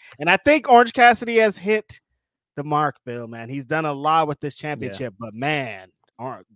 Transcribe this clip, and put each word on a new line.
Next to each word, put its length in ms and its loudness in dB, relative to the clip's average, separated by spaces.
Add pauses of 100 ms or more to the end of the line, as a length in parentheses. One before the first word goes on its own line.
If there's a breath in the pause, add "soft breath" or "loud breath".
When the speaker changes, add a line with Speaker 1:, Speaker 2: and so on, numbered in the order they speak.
(200 loud breath)
Speaker 1:
And 100 0
I 60 6
think 340 2
Orange 220 6
Cassidy 460 4
has 200 2
hit 420 -4 (560)
the 60 -6
mark, 320 0 (100)
Bill, 220 -10
man. 220 -14
He's 180 -10
done 180 -2
a 80 -4
lot 360 0
with 100 -6
this 180 -10
Speaker 2:
Yeah. 120 -12
Speaker 1:
championship, 500 -10
but 160 -14
man, 560 -6 (300)
Or-, 240 -12 (120)